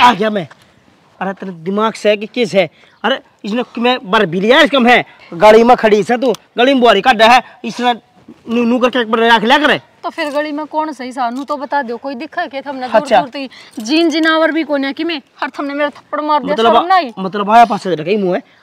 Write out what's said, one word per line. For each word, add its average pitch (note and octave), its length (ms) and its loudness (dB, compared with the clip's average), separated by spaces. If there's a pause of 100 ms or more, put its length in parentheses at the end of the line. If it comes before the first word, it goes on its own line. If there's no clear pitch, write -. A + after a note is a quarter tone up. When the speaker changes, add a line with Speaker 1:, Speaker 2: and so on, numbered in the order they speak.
Speaker 1:
आ B3 120 6
गया G#3+ 160 -2
मैं। G3+ 180 -4 (720)
अरे F#3+ 140 -6
तेरे G3 180 -12 (120)
दिमाग G#3 300 -2
से - 160 -2
है G#3+ 80 2
कि G#3 100 -10
किस A3+ 260 -4
है? F#3 160 2 (340)
अरे B3 160 -2 (260)
इसने A3+ 200 -4
कि - 160 -10
मैं B3 160 0 (140)
बर G#3+ 140 2
भी E3+ 140 -4
लिया, A#3+ 220 4
इसका C4+ 180 2
मैं A#3 240 4 (300)
गाड़ी G#3+ 300 6
में A#3+ 140 6
खड़ी G#3+ 260 2
से A#3+ 140 -2
तू, A#3 160 0 (240)
गली C4 160 4
में B3+ 80 2
बुआरी G#3+ 200 4
काटा A3+ 260 4
है, B3 140 6 (240)
इसने A#3+ 280 -4
नू, - 680 -8
नू A#3+ 160 0
करके B3 200 0
एक A3 120 -4
बार A3+ 120 0
रख A3+ 200 4
लिया B3+ 140 2
करे। C#4+ 220 0 (240)
Speaker 2:
तो F4 60 -8
फिर D#4+ 220 -8
गली D4 200 -4
में D4+ 140 -8
कौन D#4 280 -6
सही B3+ 180 -12
सा? A#3+ 180 -4
नू B3+ 140 -8
तो D4 140 -8
बता C#4+ 240 -4
दो, A#3 160 -8
कोई C#4 180 -10
दिखा D#4 300 -8
के C4+ 160 -10
थमने C4 260 -10
दूर A3+ 80 -4
Speaker 1:
अच्छा। A3+ 240 2
Speaker 2:
दूर A#3+ 100 -2
तई C4+ 200 -12 (300)
जीन D#4 300 0
जिनावर D#4+ 420 0
भी D#4+ 120 -4
कोने C#4 300 -4
कि D#4+ 100 -8
मैं, E4+ 180 -6 (180)
हर D4 100 -6 (100)
थमने C#4+ 140 -8
मेरा C#4+ 160 -2
थप्पड़ - 320 -10
मार D4+ 220 -2
दिया, D4 100 -4
Speaker 1:
मतलब A3+ 200 2
Speaker 2:
शर्म C4+ 140 2
ना F#4 80 2
आई? C#4 240 0
Speaker 1:
मतलब F#3+ 300 -6
आया A#3 160 6
पास G#3 180 -4
से F3+ 120 -2
रखे E3 220 -2
मुंह F#3 180 -2
है, B3+ 60 -4 (220)